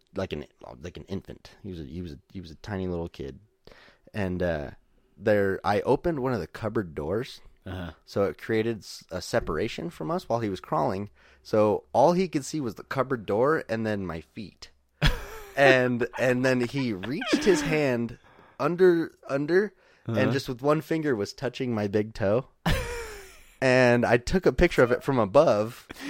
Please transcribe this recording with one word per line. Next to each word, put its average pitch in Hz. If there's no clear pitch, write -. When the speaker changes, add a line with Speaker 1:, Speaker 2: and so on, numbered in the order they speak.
Speaker 1:
like 95
an, 73
like 85
an 78
infant. -
He 101
was 85
a, 78
he 78
was 87
a, 67
he 95
was 82
a 76
tiny 95
little 85
kid, 67
and, 92
uh, 78
there 101
I 101
opened 143
one 127
of 104
the 80
cupboard 104
doors, 92
Speaker 2:
Uh-huh. 90
Speaker 1:
so -
it -
created 110
s-, -
a 87
separation 113
from 156
us 180
while 117
he 107
was 92
crawling. 110
So 107
all 135
he 180
could 151
see -
was 117
the -
cupboard 131
door 127
and 113
then 104
my 82
feet, -
Speaker 2:
<laughs> -
Speaker 1:
and, 127
and 127
then 127
he 120
reached 139
his -
hand 131
under, 170
under, 165
Speaker 2:
Uh-huh. 117
Speaker 1:
and 131
just 135
with 123
one 147
finger 151
was 101
touching 123
my 107
big 107
toe, 107
<laughs> 440
and 123
I 113
took -
a 147
picture 165
of 117
it -
from 135
above. 113